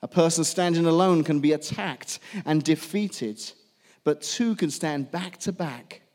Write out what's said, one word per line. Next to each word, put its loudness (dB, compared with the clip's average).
A -10
person 4
standing 2
alone 6
can 0
be 4
attacked -6
and 2
defeated, -2
but 0
two -2
can -2
stand -4
back -8
to -6
back -10